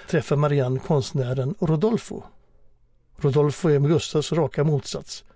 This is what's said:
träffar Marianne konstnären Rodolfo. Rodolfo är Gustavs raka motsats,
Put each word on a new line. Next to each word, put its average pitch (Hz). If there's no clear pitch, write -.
träffar 156
Marianne 139
konstnären 131
Rodolfo. 175
Rodolfo 147
är 143
Gustavs 147
raka 151
motsats, -